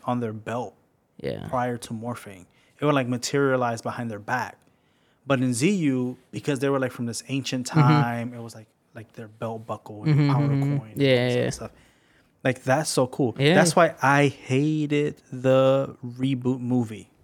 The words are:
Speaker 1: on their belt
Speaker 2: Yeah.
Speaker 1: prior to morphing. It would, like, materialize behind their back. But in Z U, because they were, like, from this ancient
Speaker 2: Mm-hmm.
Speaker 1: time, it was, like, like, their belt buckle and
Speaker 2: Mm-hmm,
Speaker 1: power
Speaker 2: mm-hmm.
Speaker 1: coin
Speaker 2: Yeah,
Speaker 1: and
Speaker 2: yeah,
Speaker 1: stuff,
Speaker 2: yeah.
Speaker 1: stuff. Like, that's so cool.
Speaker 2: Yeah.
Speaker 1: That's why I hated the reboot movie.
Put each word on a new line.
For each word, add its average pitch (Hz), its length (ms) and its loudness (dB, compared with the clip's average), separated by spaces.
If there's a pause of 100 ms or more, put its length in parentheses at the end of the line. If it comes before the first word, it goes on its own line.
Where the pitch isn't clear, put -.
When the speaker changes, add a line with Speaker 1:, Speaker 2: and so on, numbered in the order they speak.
Speaker 1:
on 123 160 -2
their 113 140 -4
belt 110 400 -8 (440)
Speaker 2:
Yeah. 53 300 -8
Speaker 1:
prior 123 300 -2
to - 160 -12
morphing. 107 500 -10 (360)
It 143 40 -2
would, 147 100 4
like, 127 140 0
materialize 123 720 0
behind 117 300 -6
their 104 80 -10
back. 110 400 -6 (680)
But 131 160 2
in 127 100 0
Z 131 180 2
U, 131 460 0 (160)
because 123 260 -4
they 139 120 0
were, 135 100 2
like, 123 120 -2
from 123 140 -6
this 113 220 -8
ancient 135 400 -4
Speaker 2:
Mm-hmm. 156 120 2
Speaker 1:
time, 120 540 2
it 117 80 -12
was, 113 120 -14
like, 110 120 -20 (280)
like, 110 180 -18
their 113 160 -16
belt 113 380 -10
buckle 107 380 -12
and 151 100 4
Speaker 2:
Mm-hmm, 143 180 4
Speaker 1:
power 143 160 2
Speaker 2:
mm-hmm. 139 300 0
Speaker 1:
coin - 180 -10
Speaker 2:
Yeah, 139 120 2
Speaker 1:
and 127 100 6
Speaker 2:
yeah, 123 120 0
Speaker 1:
stuff, 123 140 0
Speaker 2:
yeah. 120 60 -2
Speaker 1:
stuff. - 200 -10 (720)
Like, 131 220 -2
that's 143 260 0
so 131 160 2
cool. 123 320 -2
Speaker 2:
Yeah. 147 160 4
Speaker 1:
That's 165 220 6
why - 260 4
I 143 260 6
hated 147 920 -2 (100)
the 131 640 2 (100)
reboot 127 540 -2
movie. 117 520 -2 (140)